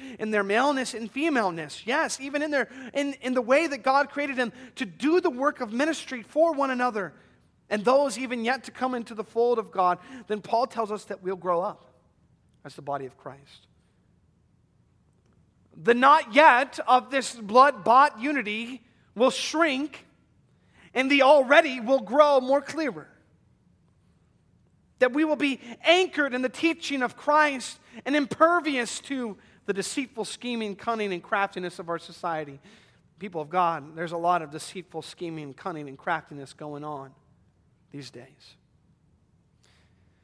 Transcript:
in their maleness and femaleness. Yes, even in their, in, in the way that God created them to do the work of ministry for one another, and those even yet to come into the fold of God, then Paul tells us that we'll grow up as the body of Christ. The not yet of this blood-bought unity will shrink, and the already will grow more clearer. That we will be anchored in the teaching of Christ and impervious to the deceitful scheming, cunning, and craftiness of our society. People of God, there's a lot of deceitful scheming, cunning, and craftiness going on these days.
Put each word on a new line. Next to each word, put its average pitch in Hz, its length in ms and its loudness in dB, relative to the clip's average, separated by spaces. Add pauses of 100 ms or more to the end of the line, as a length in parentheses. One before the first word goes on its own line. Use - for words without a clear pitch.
(200)
in 220 100 -6
their 214 140 2
maleness 254 500 0
and 226 160 -10
femaleness. 214 800 -2
Yes, 277 340 -2
even 285 220 -6
in 311 80 -4
their, 269 180 0 (240)
in, 285 200 -2
in 254 200 -6
the 247 80 2
way 262 240 2
that 277 160 -6
God 269 300 2
created 285 240 -6
them 240 180 -4 (220)
to 262 100 -6
do 262 340 0
the 359 120 0
work 269 300 -2
of 220 120 -6
ministry 262 480 -4
for 320 320 2
one 277 160 0
another, 240 420 -2 (600)
and 208 120 -2
those 262 360 2
even 240 260 -6
yet 254 200 -2
to - 60 -16
come 254 220 -4
into 233 220 -8
the 208 80 -8
fold 240 340 0
of 196 140 -6
God, 180 260 2 (300)
then 208 140 -4
Paul - 260 0
tells 220 240 -6
us 214 140 -8
that 196 180 -12
we'll 185 140 -4
grow 175 240 0
up - 280 -8 (760)
as 139 120 -18
the 151 80 -18
body 139 240 -6
of 123 100 -20
Christ. - 480 -20 (2250)
The 170 140 2
not 269 400 4
yet 269 540 6
of 254 240 4
this 269 240 -4
blood-bought 240 840 4
unity 233 600 -6 (320)
will 247 160 4
shrink, 302 800 -2 (880)
and 262 160 2
the 277 100 6
already 277 580 6
will 254 200 2
grow 269 420 4
more 269 200 0
clearer. 269 460 -6 (1900)
That 247 160 2
we 302 100 0
will 311 120 0
be 269 240 -2 (240)
anchored 302 500 2
in 254 80 -4
the 254 80 -2
teaching 311 540 -4
of 240 120 -4
Christ 294 640 0 (300)
and 269 80 0
impervious 294 840 2
to 247 360 -8 (300)
the 202 60 -2
deceitful 208 520 -6
scheming, 226 500 -8
cunning, 214 380 -4
and 170 80 -6
craftiness 185 560 -4
of 170 120 -10
our 170 100 -6
society. 156 600 -10 (600)
People 180 200 -10
of 151 120 -10
God, 165 440 -2
there's 165 180 -8
a 170 40 -6
lot 170 240 2
of 151 80 -10
deceitful 160 540 -12
scheming, 156 500 -12
cunning, 151 340 -10
and 135 80 -16
craftiness 147 580 -8
going 147 300 -14
on 139 280 -12 (800)
these 139 180 -16
days. - 460 -20 (1700)